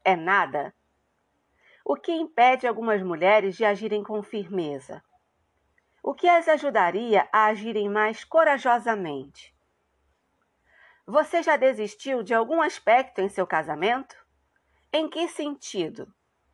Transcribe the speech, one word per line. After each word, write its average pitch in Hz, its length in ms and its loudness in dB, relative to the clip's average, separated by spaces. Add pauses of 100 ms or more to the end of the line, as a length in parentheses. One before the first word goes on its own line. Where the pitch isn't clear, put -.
é 185 100 4
nada? 160 600 -2 (1080)
O 285 120 0
que 339 160 -6
impede 254 540 2
algumas 220 360 -2
mulheres 185 540 2
de 226 80 -2
agirem 208 380 -2
com 214 200 -8
firmeza? 175 800 -8 (1000)
O 277 120 -6
que 359 140 2
as 339 200 4
ajudaria 214 840 2
a 214 140 4
agirem 214 420 -2
mais 214 360 -2
corajosamente? 226 1300 0 (1500)
Você 302 360 0
já 311 140 2
desistiu 247 680 -2
de 214 120 -2
algum 240 280 2
aspecto 254 580 0
em 190 80 0
seu 196 180 -4
casamento? 160 720 -4 (760)
Em 311 160 -2
que 320 200 -4
sentido? 262 840 -8 (420)